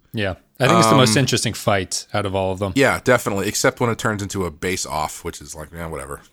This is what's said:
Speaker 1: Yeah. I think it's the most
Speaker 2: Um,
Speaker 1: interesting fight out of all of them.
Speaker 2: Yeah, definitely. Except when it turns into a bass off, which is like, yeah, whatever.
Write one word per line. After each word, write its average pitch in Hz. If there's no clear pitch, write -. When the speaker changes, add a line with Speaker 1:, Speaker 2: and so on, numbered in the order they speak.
Speaker 1:
Yeah. 98
I 131
think 113
it's 113
the 110
most 117
Speaker 2:
Um, 151
Speaker 1:
interesting 120
fight -
out 104
of 95
all 95
of 92
them. 98
Speaker 2:
Yeah, 113
definitely. 110
Except -
when 120
it 110
turns 107
into 95
a 82
bass 90
off, 76
which 82
is 73
like, 78
yeah, 85
whatever. 71